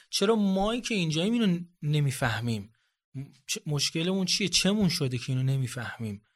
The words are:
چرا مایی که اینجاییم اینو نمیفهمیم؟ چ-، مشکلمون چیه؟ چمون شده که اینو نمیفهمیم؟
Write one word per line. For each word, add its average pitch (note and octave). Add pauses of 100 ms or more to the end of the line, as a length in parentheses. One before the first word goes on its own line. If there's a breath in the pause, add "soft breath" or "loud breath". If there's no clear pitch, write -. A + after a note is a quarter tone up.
(100)
چرا G#3+
مایی G3+
که -
اینجاییم E3+
اینو F#3 (180)
نمیفهمیم؟ A#2+ (800)
چ-، -
مشکلمون E3
چیه؟ F3+
چمون G3
شده B2+
که -
اینو B2+
نمیفهمیم؟ B2+ (120)